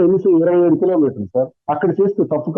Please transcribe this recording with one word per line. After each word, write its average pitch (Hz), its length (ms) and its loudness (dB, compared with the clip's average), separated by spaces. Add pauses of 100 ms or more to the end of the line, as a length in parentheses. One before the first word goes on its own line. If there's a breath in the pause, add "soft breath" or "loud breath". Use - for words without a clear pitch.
ఎన్ని 185 180 2
సే-, 190 200 2
ఇరవై 175 240 2
ఏడు 156 160 2
కిలోమీటర్లు 151 520 -2
సార్, 127 160 -2 (220)
అక్కడ 170 260 -2
చేస్తే 196 240 0 (100)
తప్పు 151 240 -4